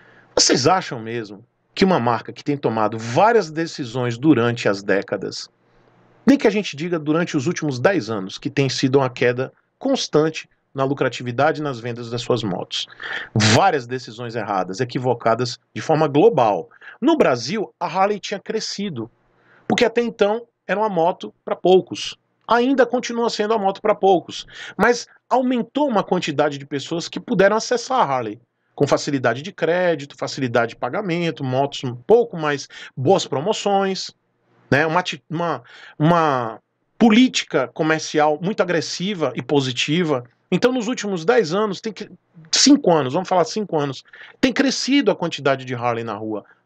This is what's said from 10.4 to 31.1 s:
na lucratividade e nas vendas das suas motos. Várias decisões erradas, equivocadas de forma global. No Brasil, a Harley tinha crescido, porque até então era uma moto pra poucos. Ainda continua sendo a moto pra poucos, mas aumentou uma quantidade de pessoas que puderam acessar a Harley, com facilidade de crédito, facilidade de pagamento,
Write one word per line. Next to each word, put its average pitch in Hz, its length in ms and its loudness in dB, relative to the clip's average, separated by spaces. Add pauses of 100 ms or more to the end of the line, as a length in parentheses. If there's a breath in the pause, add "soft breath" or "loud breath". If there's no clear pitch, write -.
na 135 120 -2
lucratividade 135 760 -2
e 151 40 -6
nas 127 160 -6
vendas 120 300 -10
das 120 120 -6
suas 113 220 -2
motos. 98 420 -6 (480 loud breath)
Várias 123 540 4
decisões 120 480 -10
erradas, 95 420 -4
equivocadas 123 800 -2 (160)
de 110 80 -8
forma 160 240 2
global. 135 640 4 (320 loud breath)
No 311 160 2
Brasil, 165 640 0
a 170 60 -4
Harley 190 340 0
tinha - 180 -8
crescido, 196 720 -8 (560 soft breath)
porque 226 180 2
até 226 160 0
então 226 460 0 (220)
era 190 100 0
uma 214 100 0
moto 175 460 -2 (100)
pra 208 120 -4
poucos. - 600 2 (300)
Ainda 240 400 4
continua 233 440 -2
sendo 208 220 -2
a 226 60 2
moto 196 240 -2
pra 208 140 2
poucos, - 500 0 (300 loud breath)
mas 240 320 2 (200 soft breath)
aumentou 262 600 0
uma 202 160 2
quantidade 151 520 0
de 139 100 -14
pessoas 156 420 -6
que - 100 -10
puderam 202 380 2
acessar 240 420 -2
a 202 60 4
Harley, 123 360 -4 (320)
com 143 140 0
facilidade 131 560 0
de 190 80 -10
crédito, 165 640 -2
facilidade 123 540 -2
de - 60 -18
pagamento, 165 640 -4